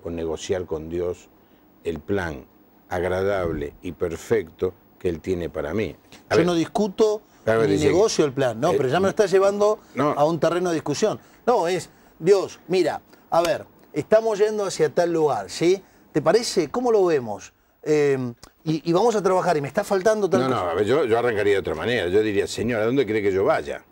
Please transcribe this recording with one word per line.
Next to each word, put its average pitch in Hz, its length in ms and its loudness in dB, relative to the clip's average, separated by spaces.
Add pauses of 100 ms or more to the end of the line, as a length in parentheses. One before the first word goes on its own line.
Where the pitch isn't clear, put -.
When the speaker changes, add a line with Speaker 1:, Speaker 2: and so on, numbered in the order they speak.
Speaker 1:
o 85 60 -10
negociar 85 560 -6
con 80 240 -8
Dios 87 400 -6 (540)
el 82 160 -6
plan 85 460 -6 (440)
agradable 90 920 -4
y 90 100 -10
perfecto 90 840 -4 (240)
que 92 120 -6
Él 82 100 -6
tiene 87 300 -6
para 76 240 -6
mí. 98 220 -4 (340)
A - 40 -2
Speaker 2:
Yo - 40 4
Speaker 1:
ver. 165 80 4
Speaker 2:
no 180 100 0
discuto 208 680 0 (240)
Speaker 1:
A 113 100 2
ver, 113 120 2
Speaker 2:
ni 101 80 2
Speaker 1:
dice, 98 120 2
Speaker 2:
negocio 185 380 4
el 139 80 -2
plan, 127 260 -2
no, 160 120 2
Speaker 1:
eh, 196 60 0
Speaker 2:
pero 131 120 0
ya 160 100 0
me 190 40 2
lo 190 60 2
estás 202 200 0
llevando 202 500 2 (160)
Speaker 1:
no. 139 160 0
Speaker 2:
a 143 140 0
un 160 140 0
terreno 175 300 0
de 170 60 0
discusión. 151 440 -2 (260)
No, 208 220 2
es, 180 220 -4 (280)
"Dios, 175 500 2
mira, 156 340 0 (280)
a 165 120 2
ver, 139 240 -2 (280)
estamos 214 460 2
yendo 214 260 0
hacia 160 280 -2
tal 175 200 0
lugar, 135 360 0
¿sí? 185 320 0 (300)
¿Te 156 100 0
parece? 220 480 0
¿Cómo 247 220 -2
lo 202 140 4
vemos? 123 480 -2 (300)
Eh, 139 500 0 (320)
y, 160 240 -2
y 170 40 2
vamos 214 220 2
a 196 80 0
trabajar 180 320 2
y 147 60 0
me 139 80 -4
está 202 140 -2
faltando 202 460 0
tal 156 120 2
Speaker 1:
No, 131 80 0
no, 123 80 0
Speaker 2:
cosa". 90 140 -2
Speaker 1:
a - 20 -4
ver, 101 120 0
yo, 135 200 2
yo 113 120 2
arrancaría 104 360 2
de 98 60 2
otra 82 160 -4
manera. 92 340 -2
Yo 101 120 4
diría, 101 260 0
"Señor, 110 340 -4
¿a 107 40 2
dónde 127 200 0
quiere 110 160 0
que 101 100 2
yo 95 140 0
vaya?". 85 460 -2